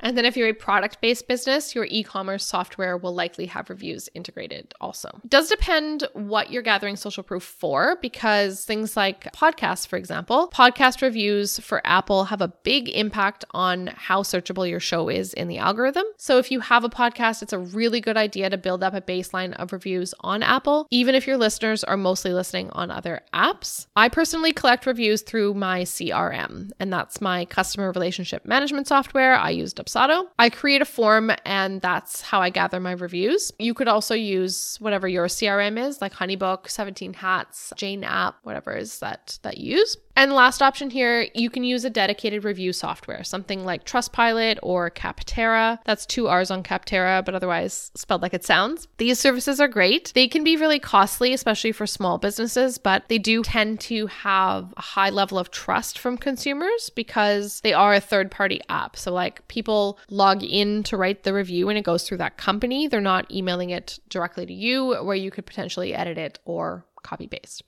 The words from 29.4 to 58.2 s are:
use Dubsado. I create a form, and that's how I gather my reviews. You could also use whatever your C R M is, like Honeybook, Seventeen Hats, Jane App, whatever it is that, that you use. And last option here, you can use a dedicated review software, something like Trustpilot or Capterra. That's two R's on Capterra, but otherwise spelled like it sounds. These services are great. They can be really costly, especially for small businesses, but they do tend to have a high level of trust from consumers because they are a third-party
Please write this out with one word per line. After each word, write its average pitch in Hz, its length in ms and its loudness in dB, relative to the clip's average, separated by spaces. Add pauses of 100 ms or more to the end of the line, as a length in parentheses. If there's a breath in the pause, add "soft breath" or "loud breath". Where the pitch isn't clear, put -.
use 170 240 -4
Dubsado. 320 520 2 (120)
I 233 120 8
create 277 320 4
a - 20 0
form, 220 460 4 (140)
and 190 360 -2
that's - 400 -2
how 202 200 0
I 185 100 2
gather 180 300 0
my 180 120 -4
reviews. 180 680 -2
You 233 140 0
could 233 140 0
also 214 260 2
use 190 640 -2
whatever 202 260 -2
your 180 220 0
C - 180 -2
R 202 140 2
M 208 180 -2
is, 277 220 -4
like 196 140 -6
Honeybook, 190 540 -4
Seventeen 196 460 -8
Hats, - 640 -4
Jane 196 280 -8
App, 185 380 -2
whatever - 300 -8
it - 100 -6
is - 180 -12
that, - 420 -10
that - 160 -10
you 269 200 -2
use. 427 180 2 (180)
And 277 200 6
last 254 260 6
option 269 300 2
here, 240 440 2
you 233 140 0
can 247 160 -4
use 247 220 0
a 262 40 -4
dedicated 208 540 0
review 185 300 -2
software, - 500 -8
something 190 400 -6
like 180 220 -4
Trustpilot 226 760 2
or 175 280 0
Capterra. 226 960 0
That's 214 180 0
two 226 240 -2
R's 180 220 2
on 185 120 -4
Capterra, 185 600 0
but 190 100 -4
otherwise 180 600 -4
spelled - 260 -2
like 180 140 -2
it 180 100 -4
sounds. 208 440 2 (100)
These 240 200 2
services 262 400 2
are 285 100 6
great. 214 460 2
They 254 140 8
can 302 160 2
be 320 140 4
really 302 200 4
costly, 254 540 4
especially 226 400 0
for 214 140 -6
small 220 320 0
businesses, 233 580 0
but 196 320 2
they 226 100 2
do 220 240 2
tend 214 380 0
to 214 280 -4
have 190 680 0
a - 60 -10
high 196 260 0
level 196 300 0
of 180 120 -4
trust - 480 -2
from 247 200 -2
consumers 285 720 -2
because 208 720 0
they 214 100 4
are 202 220 8
a 202 60 6
third-party 196 680 0